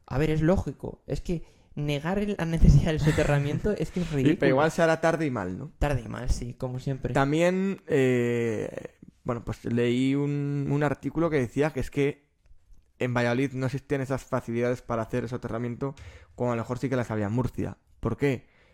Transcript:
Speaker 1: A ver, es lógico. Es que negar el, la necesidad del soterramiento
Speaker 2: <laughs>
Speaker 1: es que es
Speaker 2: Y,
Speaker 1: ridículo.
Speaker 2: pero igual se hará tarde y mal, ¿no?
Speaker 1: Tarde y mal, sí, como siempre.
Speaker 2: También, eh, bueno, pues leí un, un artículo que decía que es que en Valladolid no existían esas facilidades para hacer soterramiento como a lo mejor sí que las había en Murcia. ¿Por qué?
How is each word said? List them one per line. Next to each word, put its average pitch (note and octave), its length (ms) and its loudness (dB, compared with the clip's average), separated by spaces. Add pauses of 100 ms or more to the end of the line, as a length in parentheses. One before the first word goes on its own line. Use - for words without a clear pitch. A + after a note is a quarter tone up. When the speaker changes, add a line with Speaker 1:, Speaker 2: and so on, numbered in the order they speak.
Speaker 1:
A C3 120 -4
ver, D3+ 120 2
es D#3 120 0
lógico. D#3 640 0
Es - 140 -4
que E3 240 -6 (320)
negar D3 420 -2
el, G3+ 200 -2
la E3 80 -2
necesidad D#3+ 400 8
del D#3 140 2
soterramiento D3 720 2
Speaker 2:
<laughs> - 60 -2
Speaker 1:
es D#3+ 140 -4
que F#3 80 -2
es E3 100 -4
Speaker 2:
Y, D3+ 40 -2
Speaker 1:
ridículo. C#3+ 260 4
Speaker 2:
pero C#3 100 4
igual D3 220 4
se F3 100 2
hará D#3+ 180 4
tarde E3 260 2
y C3+ 40 0
mal, F#2 280 -4
¿no? C#3+ 200 -12
Speaker 1:
Tarde C#3+ 260 0
y - 40 -12
mal, A2+ 220 -6
sí, B2 240 -2
como B2+ 260 -8
siempre. C3 340 -4
Speaker 2:
También, F3 720 2
eh, A#2+ 1120 0 (280)
bueno, A#2+ 200 -6
pues - 200 -8
leí A#2+ 500 2
un, C#3+ 560 -2
un C#3+ 120 2
artículo D3 480 -2
que C#3+ 80 2
decía C3+ 340 0
que B2+ 80 -6
es - 100 -4
que C#3+ 340 -2 (760)
en B2 120 -2
Valladolid A#2+ 420 0
no C3 120 -2
existían C3+ 340 -4
esas C3 220 -4
facilidades A#2+ 580 -2
para A2+ 220 -4
hacer A#2 260 -4
soterramiento A#2+ 680 -6 (400)
como B2 160 -2
a A#2 40 0
lo A2+ 60 -2
mejor A#2+ 160 -6
sí C3+ 100 -4
que C3+ 80 -2
las A#2 140 -4
había G#2+ 160 -2
en G#2 60 -4
Murcia. A2 440 -4 (240)
¿Por A#2 160 -2
qué? C3+ 300 -2 (280)